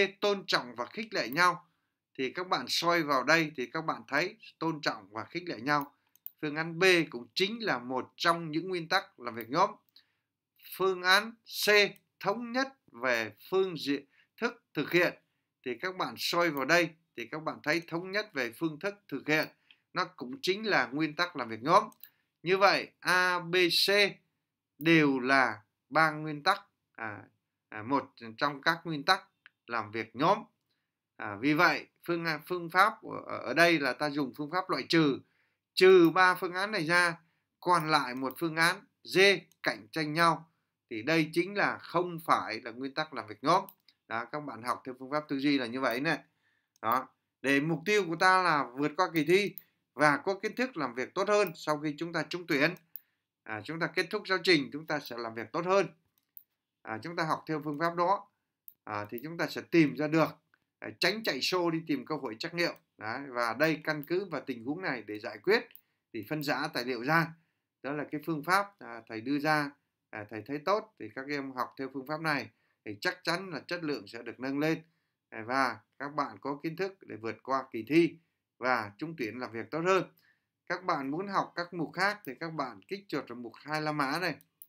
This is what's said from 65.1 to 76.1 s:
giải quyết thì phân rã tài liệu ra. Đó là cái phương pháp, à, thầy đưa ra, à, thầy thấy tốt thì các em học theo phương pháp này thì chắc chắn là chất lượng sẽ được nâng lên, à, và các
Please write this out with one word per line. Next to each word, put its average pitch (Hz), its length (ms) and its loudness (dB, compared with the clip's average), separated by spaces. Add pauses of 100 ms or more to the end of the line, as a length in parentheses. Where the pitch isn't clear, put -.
giải 110 200 -10
quyết 214 300 0 (440)
thì 110 160 -10
phân 156 140 -4
rã 139 320 -4
tài 120 100 -4
liệu 120 200 -6
ra. 160 220 4 (560)
Đó 131 100 -6
là 147 200 -6
cái 151 140 -6
phương 151 180 -4
pháp, 196 340 0
à, 117 300 -14
thầy 110 120 -8
đưa 135 180 -2
ra, 147 320 2 (400)
à, 107 200 -10
thầy 110 160 -10
thấy 143 120 -8
tốt 202 400 -2
thì 110 160 -14
các 131 140 -12
em 139 240 -6
học 123 260 -6
theo 135 140 -8
phương 131 140 -10
pháp 156 140 -6
này 147 280 -2 (360)
thì 104 160 -10
chắc - 240 -6
chắn 180 260 -4
là 143 100 -8
chất 170 240 -8
lượng 120 240 -6
sẽ 117 140 -14
được 117 180 -14
nâng 135 180 -4
lên, 160 240 0 (460)
à, 113 140 -12
và 123 360 0 (200)
các 143 160 -10